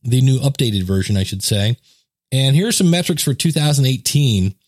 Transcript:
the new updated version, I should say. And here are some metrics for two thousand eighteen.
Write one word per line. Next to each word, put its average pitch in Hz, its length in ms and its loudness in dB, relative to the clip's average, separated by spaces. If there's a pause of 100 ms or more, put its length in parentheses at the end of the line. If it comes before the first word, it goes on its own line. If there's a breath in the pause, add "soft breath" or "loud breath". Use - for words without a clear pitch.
the 127 200 0
new 131 160 4
updated 120 460 -2
version, 95 300 0
I 95 80 0
should 95 200 -6
say. 107 340 -2 (560 soft breath)
And 135 240 2
here 185 120 2
are 233 40 -2
some 185 160 2
metrics 170 340 0
for 139 120 -2
two 165 180 -2
thousand 147 320 0
eighteen. 120 720 0 (140)